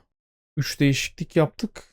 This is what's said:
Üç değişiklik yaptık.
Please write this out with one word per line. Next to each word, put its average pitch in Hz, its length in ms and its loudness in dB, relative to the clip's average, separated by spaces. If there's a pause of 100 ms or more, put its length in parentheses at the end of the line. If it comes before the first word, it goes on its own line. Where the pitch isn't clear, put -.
(580)
Üç - 220 -4
değişiklik - 560 0
yaptık. - 580 0